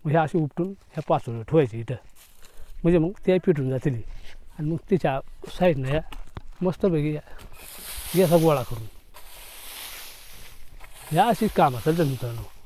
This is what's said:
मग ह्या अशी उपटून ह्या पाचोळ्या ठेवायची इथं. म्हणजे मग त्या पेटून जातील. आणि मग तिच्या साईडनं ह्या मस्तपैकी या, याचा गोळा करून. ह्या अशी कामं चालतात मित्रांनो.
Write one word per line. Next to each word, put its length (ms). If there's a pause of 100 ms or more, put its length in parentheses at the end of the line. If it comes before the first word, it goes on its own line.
मग 60
ह्या 120
अशी 160
उपटून 300
ह्या 400
पाचोळ्या 340
ठेवायची 380
इथं. 140 (880)
म्हणजे 160
मग 120 (160)
त्या 100 (100)
पेटून 240
जातील. 320 (560)
आणि 120
मग 60 (140)
तिच्या 300 (280)
साईडनं 400
ह्या 120 (640)
मस्तपैकी 520
या, 60 (960)
याचा 220
गोळा 260
करून. 200 (2250)
ह्या 180
अशी 200
कामं 320
चालतात 260
मित्रांनो. 360 (240)